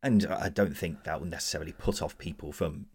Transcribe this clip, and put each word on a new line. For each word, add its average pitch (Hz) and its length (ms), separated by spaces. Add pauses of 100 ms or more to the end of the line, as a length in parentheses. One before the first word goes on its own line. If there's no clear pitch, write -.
and 113 240
I 92 220
don't 85 280
think 80 260
that 78 160
will 82 80
necessarily 78 440
put - 320
off - 160
people 76 320
from - 440